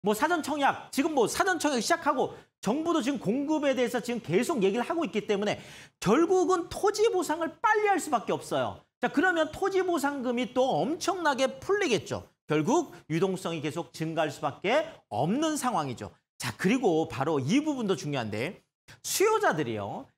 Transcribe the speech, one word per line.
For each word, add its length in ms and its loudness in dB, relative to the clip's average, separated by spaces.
뭐 80 4
사전 300 2
청약, 480 -2
지금 240 0
뭐 120 4
사전 300 0
청약 240 2
시작하고 560 0
정부도 400 0
지금 160 -2
공급에 560 0
대해서 260 0
지금 220 -4
계속 400 0
얘기를 260 0
하고 160 0
있기 220 -2
때문에 340 0
결국은 720 4
토지 400 2
보상을 500 -2
빨리 280 2
할 120 4
수밖에 320 -2
없어요. 500 -2
자, 60 0
그러면 440 2
토지 300 0
보상금이 720 -2
또 260 2
엄청나게 800 0
풀리겠죠. 720 -2
결국 480 2
유동성이 520 -2
계속 320 -6
증가할 360 -2
수밖에 640 -2
없는 480 0
상황이죠. 540 -4
자, 180 -6
그리고 520 2
바로 320 -2
이 240 0
부분도 320 -2
중요한데 680 -6
수요자들이요. 1040 0